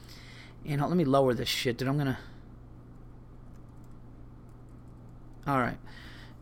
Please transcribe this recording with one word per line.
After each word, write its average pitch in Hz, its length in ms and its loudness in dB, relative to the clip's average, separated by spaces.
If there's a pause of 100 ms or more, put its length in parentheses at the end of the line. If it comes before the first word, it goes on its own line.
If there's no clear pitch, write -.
(640)
You 147 140 0
know, 143 100 4
let 170 80 4
me 180 80 8
lower 135 300 10
this 117 160 0
shit, 120 280 2
dude, 131 120 2
I'm 143 80 4
gonna, 135 220 4 (3250)
all 139 140 6
right, - 180 4 (640)